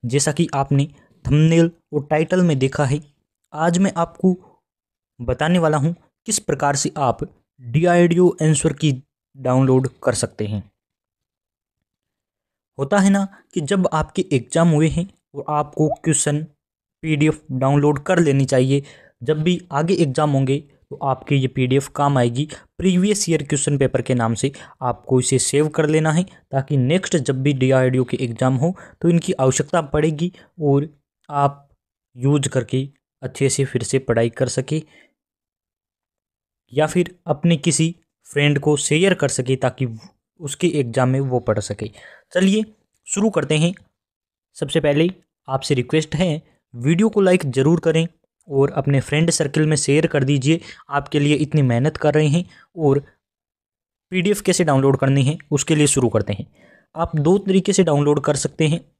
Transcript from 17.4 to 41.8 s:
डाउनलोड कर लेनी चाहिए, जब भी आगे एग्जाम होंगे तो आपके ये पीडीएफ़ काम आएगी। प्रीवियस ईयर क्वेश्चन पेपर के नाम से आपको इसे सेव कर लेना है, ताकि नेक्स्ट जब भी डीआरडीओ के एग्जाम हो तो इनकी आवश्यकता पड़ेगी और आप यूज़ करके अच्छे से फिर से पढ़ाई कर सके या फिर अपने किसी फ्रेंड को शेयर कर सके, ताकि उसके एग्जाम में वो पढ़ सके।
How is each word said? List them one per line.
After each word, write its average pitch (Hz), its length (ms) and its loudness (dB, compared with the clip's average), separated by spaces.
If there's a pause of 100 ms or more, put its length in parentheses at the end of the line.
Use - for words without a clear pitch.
डाउनलोड 143 500 2
कर 180 160 2
लेनी 139 260 2
चाहिए, 135 380 2 (380)
जब 151 220 -2
भी 180 160 0 (140)
आगे 160 220 0
एग्जाम 151 360 0
होंगे 135 320 0 (280)
तो 147 120 -14
आपके 139 320 -2
ये 131 120 0
पीडीएफ़ 131 420 0
काम 143 280 0
आएगी। 123 300 0 (300)
प्रीवियस 190 520 0
ईयर 151 140 0
क्वेश्चन 143 340 -2
पेपर 131 240 0
के 131 120 -4
नाम 117 200 0
से 101 180 -4 (300)
आपको 127 380 -2
इसे 131 200 0
सेव 151 300 0
कर 151 180 -2
लेना 156 240 2
है, 170 120 0
ताकि 139 540 -4
नेक्स्ट 156 400 0
जब 131 260 -2
भी 147 100 0
डीआरडीओ 131 500 2
के 123 160 -4
एग्जाम 131 360 -2
हो 160 180 -2 (280)
तो 170 80 2
इनकी 170 260 0
आवश्यकता 139 480 0
पड़ेगी 151 480 -2 (300)
और 143 280 0 (400)
आप 143 380 -2 (480)
यूज़ 135 340 0
करके 131 380 -4 (340)
अच्छे 131 280 -2
से 135 160 -2
फिर 120 180 -4
से 135 180 -2
पढ़ाई 117 300 0
कर 131 180 -4
सके 156 320 -4 (1900)
या 151 140 2
फिर 180 280 -2 (120)
अपने 165 320 0
किसी 160 340 0 (340)
फ्रेंड 143 320 2
को 147 180 0
शेयर 170 360 2
कर 143 160 -2
सके, 131 260 -2
ताकि 127 320 -4 (520)
उसके 170 300 -4
एग्जाम 127 400 0
में 131 120 0
वो 127 200 -2
पढ़ 107 200 -2
सके। 107 300 -10 (420)